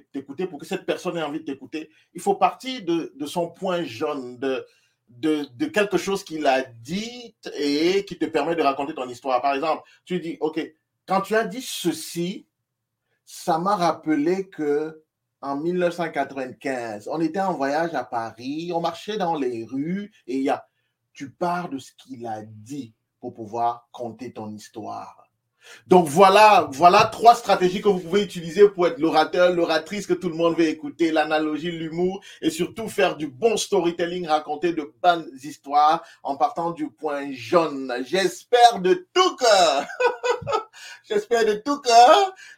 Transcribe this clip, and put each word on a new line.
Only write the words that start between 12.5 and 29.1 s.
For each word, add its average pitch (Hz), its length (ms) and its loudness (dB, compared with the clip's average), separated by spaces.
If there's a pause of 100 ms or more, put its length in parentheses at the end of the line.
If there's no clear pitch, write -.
ça - 360 -4
m'a 202 160 0
rappelé 165 720 0
que... 156 560 -4 (360)
En 139 140 -6
mille 165 220 -4
neuf 175 180 0
cent 165 160 -6
quatre-vingt-quinze, 131 1000 -8
on 151 120 -6
était 160 180 -2
en 190 140 0
voyage 147 420 -2
à 127 80 -4
Paris, 127 720 -8
on 165 60 -4
marchait 170 360 -6
dans 170 200 -2
les 123 280 -6
rues 160 480 -8 (140)
et 135 120 -6
il 135 40 -4
y 139 80 -2
a », - 160 -6 (460)
tu 135 180 -16
pars 175 380 -6
de 135 100 -10
ce - 140 -18
qu'il 120 340 -18
a 110 160 -10
dit 110 520 -16 (260)
pour 120 120 -12
pouvoir 117 600 -6
conter 117 400 -12
ton 107 180 -12
histoire. 107 720 -14 (680)
Donc 180 180 6
voilà, 190 640 8
voilà 175 360 8
trois 233 280 8
stratégies 185 480 0
que 208 60 2
vous 185 100 4
pouvez 165 240 0
utiliser 180 460 4
pour 175 180 0
être 143 140 -2
l'orateur, 165 520 4